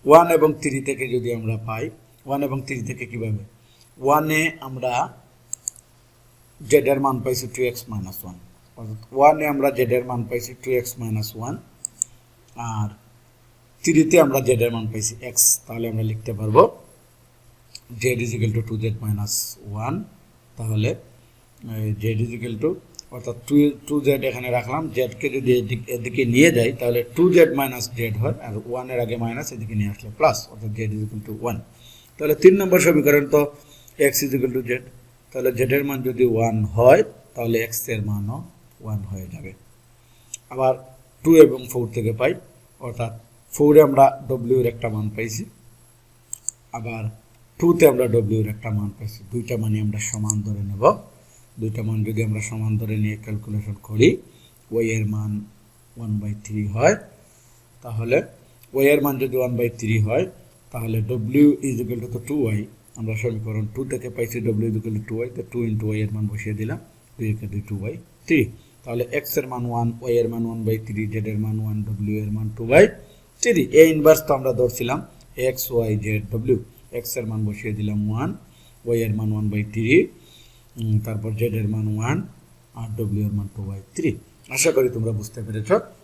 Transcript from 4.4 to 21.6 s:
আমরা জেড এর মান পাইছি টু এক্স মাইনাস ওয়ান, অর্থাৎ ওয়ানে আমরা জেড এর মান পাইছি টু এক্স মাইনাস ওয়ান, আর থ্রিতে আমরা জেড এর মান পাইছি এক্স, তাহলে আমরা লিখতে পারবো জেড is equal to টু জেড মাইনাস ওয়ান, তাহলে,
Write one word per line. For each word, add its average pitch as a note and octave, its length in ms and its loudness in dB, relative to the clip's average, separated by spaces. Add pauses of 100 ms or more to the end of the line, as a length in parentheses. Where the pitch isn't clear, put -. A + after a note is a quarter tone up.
আমরা B2+ 260 -4 (1800)
জেড C#3+ 240 6
এর C3+ 120 0
মান C3+ 180 0
পাইছি B2+ 220 -4 (100)
টু B2+ 140 -4
এক্স A#2+ 120 -10 (100)
মাইনাস F#2+ 320 -10
ওয়ান, F2+ 120 -16 (420)
অর্থাৎ A2 220 -14 (180)
ওয়ানে D3+ 360 6
আমরা C#3 240 2
জেড A#2+ 200 2
এর B2 120 -2
মান A#2+ 200 -6
পাইছি A#2+ 220 -8 (120)
টু C3 60 -8 (100)
এক্স A#2+ 120 -8 (100)
মাইনাস G#2+ 360 -4
ওয়ান, B2+ 180 -8 (1120)
আর G#2+ 200 -2 (920)
থ্রিতে D#3+ 420 6
আমরা C3+ 220 0
জেড A#2+ 180 4
এর A#2 100 0
মান A2 160 -6
পাইছি A2 220 -6 (160)
এক্স, - 140 0 (220)
তাহলে A#2 260 -6
আমরা A2 200 -2
লিখতে A2 280 -6
পারবো A2 220 6 (1400)
জেড B2 240 0
is A2+ 100 -6
equal A2 220 0
to A2+ 120 0
টু A2+ 140 -6
জেড A2 200 -2
মাইনাস G#2 300 -4 (380)
ওয়ান, A2 220 -6 (640)
তাহলে, A2 320 -2 (880)